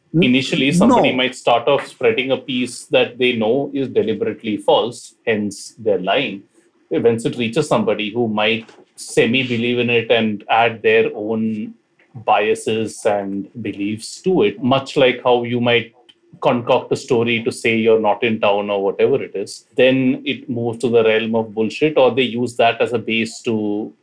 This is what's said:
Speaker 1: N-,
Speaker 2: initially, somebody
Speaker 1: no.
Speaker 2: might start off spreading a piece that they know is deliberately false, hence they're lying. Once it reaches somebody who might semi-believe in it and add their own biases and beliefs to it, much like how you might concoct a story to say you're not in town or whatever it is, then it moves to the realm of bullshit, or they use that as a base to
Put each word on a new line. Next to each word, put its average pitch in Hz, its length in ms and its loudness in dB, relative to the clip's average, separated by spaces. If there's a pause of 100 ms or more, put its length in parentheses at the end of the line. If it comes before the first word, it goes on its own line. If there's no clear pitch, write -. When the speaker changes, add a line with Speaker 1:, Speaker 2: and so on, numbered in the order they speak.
(160)
Speaker 1:
N-, 160 100 4
Speaker 2:
initially, 135 480 0
somebody 185 380 4
Speaker 1:
no. 127 60 -2
Speaker 2:
might 127 200 -2
start 120 320 0
off 139 180 2
spreading 123 460 0
a 123 40 0
piece 123 500 -6
that 127 320 0
they 123 180 2
know 123 360 0
is 139 160 -4
deliberately 110 680 -2
false, 117 580 -2 (120)
hence 104 520 -4
they're 104 220 0
lying. 98 420 -2 (480)
Once 117 340 2
it 147 120 -4
reaches 123 320 -2
somebody 107 440 0
who 120 140 -2
might 110 420 -2 (280)
semi-believe 120 800 0
in 120 120 0
it 117 200 2
and 110 400 0
add 117 320 2
their 110 320 4
own 110 600 -4 (400)
biases 110 920 0
and 98 420 -2 (140)
beliefs 104 600 -8
to 180 200 2
it, 104 200 0
much 131 340 0
like 127 260 4
how 123 220 2
you 120 160 -4
might 120 340 0 (460)
concoct 123 520 0
a 131 40 -2
story 117 460 0
to 117 100 -2
say 113 240 -2
you're 110 240 4
not 104 220 0
in 110 180 0
town 101 300 0
or 101 120 -2
whatever 113 400 2
it 90 120 -12
is, - 320 -10 (100)
then 131 480 2
it 131 240 -6
moves 117 300 -4
to 127 100 -2
the 117 160 4
realm 113 300 2
of 110 200 -2
bullshit, 131 440 -2
or 123 160 4
they 135 80 0
use 120 340 -4
that 117 240 2
as 117 120 0
a 120 60 -2
base 113 440 -4
to 107 500 -4 (100)